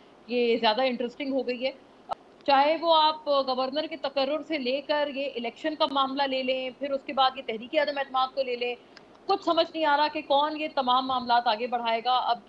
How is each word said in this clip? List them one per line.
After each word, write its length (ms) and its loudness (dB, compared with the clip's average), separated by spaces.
ये 280 2
ज़्यादा 260 2
interesting 500 -4
हो 100 -2
गई 140 -6
है। 340 -8
चाहे 300 4
वो 140 0
आप 360 2
गवर्नर 600 -2
के 80 -12
तकर्रुर 460 -4
से 160 -4
लेकर 520 -2
ये 160 -6
इलेक्शन 500 -6
का 120 0
मामला 380 0
ले 180 -4
लें, 280 -4
फिर 200 -8
उसके 220 -6
बाद 240 2
ये 60 -12
तहरीक 320 -8
अदम 240 0
एतमाद 300 -2
को 140 -4
ले 120 -6
लें, 220 -6
कुछ 180 0
समझ 200 8
नहीं 100 0
आ 100 6
रहा 120 4
कि 140 -6
कौन 360 2
ये 100 -4
तमाम 380 2
मामलात 420 2
आगे 200 0
बढ़ाएगा। 460 -2
अब 360 0